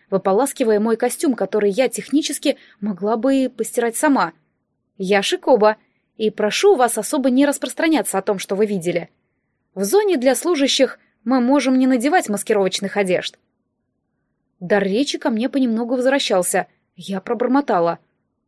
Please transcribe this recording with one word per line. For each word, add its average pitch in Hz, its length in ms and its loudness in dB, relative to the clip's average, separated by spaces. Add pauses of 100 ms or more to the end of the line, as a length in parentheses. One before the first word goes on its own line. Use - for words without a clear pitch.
выполаскивая 208 720 0
мой 220 180 0
костюм, 247 380 -2
который 208 360 0
я 240 180 0
технически 285 680 -2 (220)
могла 208 380 -4
бы 269 180 0
и 262 120 0
постирать 233 480 -4
сама. 240 380 2 (640)
«Я 196 240 0
Шикоба, 214 560 2 (400)
и 214 120 -2
прошу 214 460 2
вас 240 220 2
особо 262 320 -2
не 262 160 4
распространяться 285 720 -2
о 196 40 0
том, 196 180 -2
что - 160 -6
вы 208 100 2
видели. 175 440 -4 (680)
В 190 80 -4
зоне 370 340 2
для 254 180 2
служащих 277 640 0 (240)
мы 254 180 0
можем 262 360 2
не 262 100 4
надевать 262 420 0
маскировочных 202 680 -2
одежд». 180 400 -2 (1200)
Дар 196 240 0
речи 220 340 -2
ко 311 120 -4
мне 233 200 -2
понемногу 240 460 0
возвращался. 247 720 0 (280)
Я 185 260 -8
пробормотала: 233 800 0 (480)